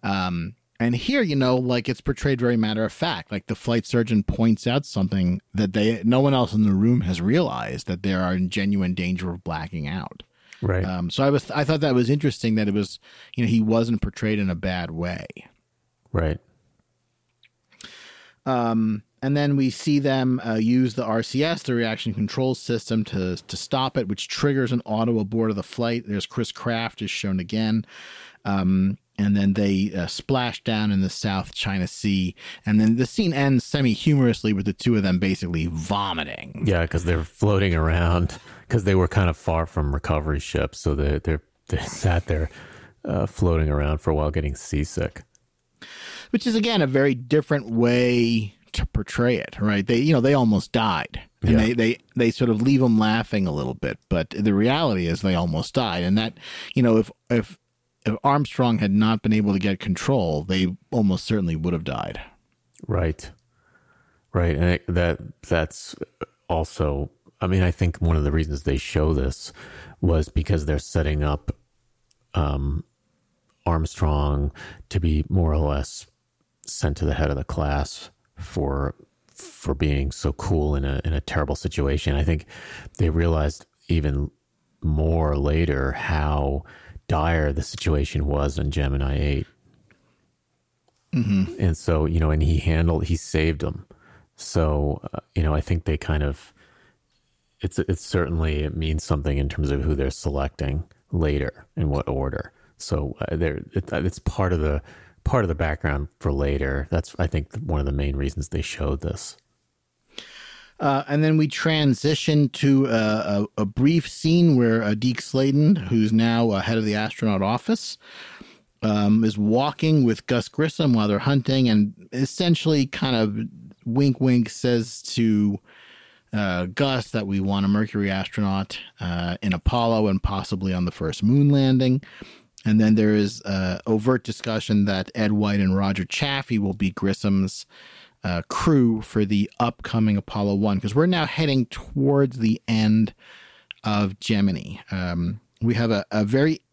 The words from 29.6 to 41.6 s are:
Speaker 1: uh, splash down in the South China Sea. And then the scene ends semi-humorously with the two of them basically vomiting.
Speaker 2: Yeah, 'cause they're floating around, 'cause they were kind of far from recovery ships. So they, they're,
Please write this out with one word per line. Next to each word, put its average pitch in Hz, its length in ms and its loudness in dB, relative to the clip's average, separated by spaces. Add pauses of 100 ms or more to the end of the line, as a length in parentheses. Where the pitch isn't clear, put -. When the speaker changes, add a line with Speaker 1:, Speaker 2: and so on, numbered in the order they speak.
Speaker 1:
uh, 87 120 -4
splash 123 560 -4
down 107 280 0
in 98 100 2
the 92 80 0
South 98 440 -4
China 95 320 -4
Sea. 95 480 -2 (320)
And 107 160 4
then 110 140 4
the 123 100 2
scene 175 280 -2
ends 135 300 2
semi-humorously 127 880 2
with 98 140 0
the 104 80 -2
two 120 220 0
of 104 80 2
them 92 160 2
basically 87 480 -2
vomiting. 82 960 -6
Speaker 2:
Yeah, 85 220 2
'cause 82 160 -2
they're 85 200 0
floating 98 520 2
around, 85 640 2 (280)
'cause 117 160 0
they 95 120 4
were 90 120 4
kind 92 220 2
of 80 80 -2
far 80 300 -2
from 71 260 -2
recovery 73 460 -2
ships. - 400 -4
So 76 160 0
they, 71 240 0
they're, 78 240 -2 (240)